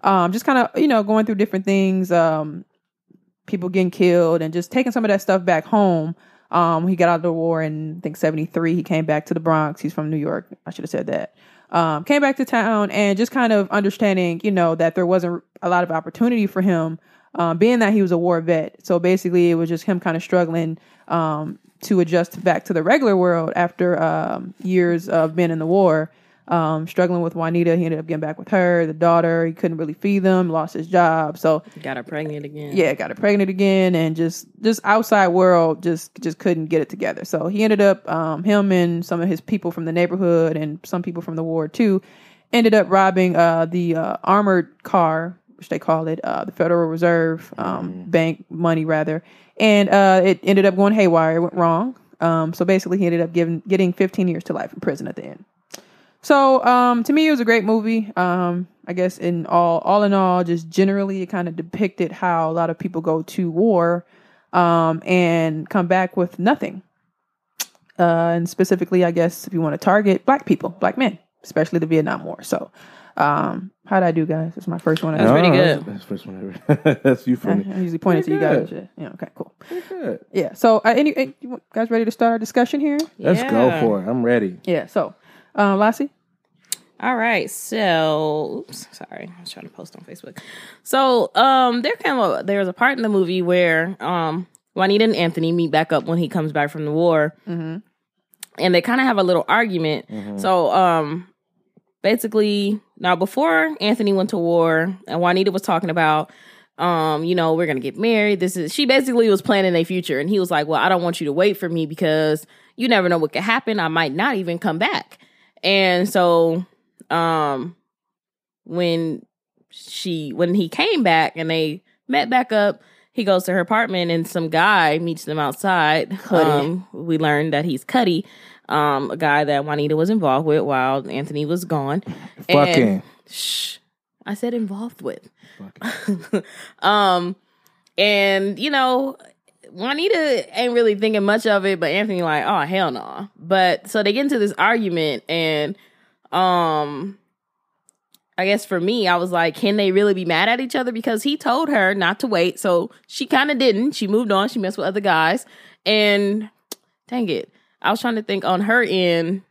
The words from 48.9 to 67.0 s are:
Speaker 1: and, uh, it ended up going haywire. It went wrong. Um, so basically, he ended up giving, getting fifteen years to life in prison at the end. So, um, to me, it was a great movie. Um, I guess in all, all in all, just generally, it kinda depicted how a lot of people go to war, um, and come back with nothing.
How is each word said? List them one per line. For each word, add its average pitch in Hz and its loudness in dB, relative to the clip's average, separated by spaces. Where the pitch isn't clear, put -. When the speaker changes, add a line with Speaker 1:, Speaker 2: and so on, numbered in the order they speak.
Speaker 1:
and, 208 4
uh, 190 6
it 185 4
ended 196 4
up 185 2
going 202 4
haywire. 170 4
It 165 2
went 170 -4
wrong. 175 0
Um, 165 0
so 175 -4
basically, 185 0
he 190 2
ended 170 0
up 165 -2
giving, 170 0
getting 185 2
fifteen 185 0
years 165 -6
to - -8
life - -8
in - -16
prison - -6
at - -12
the - -14
end. - -18
So, 269 4
um, 247 4
to 277 0
me, 311 4
it 311 4
was 277 2
a 233 0
great 226 2
movie. 220 -2
Um, 180 -2
I 180 -10
guess 180 -2
in 170 -2
all, 170 2
all 208 2
in 202 2
all, 185 2
just 170 -4
generally, 196 0
it 180 -8
kinda 175 -4
depicted 175 -4
how 170 -2
a 160 -4
lot 165 0
of 165 -6
people 170 -8
go 160 -2
to 170 -4
war, 175 2
um, 165 2
and 165 0
come 180 0
back 185 0
with 180 -2
nothing. 196 -2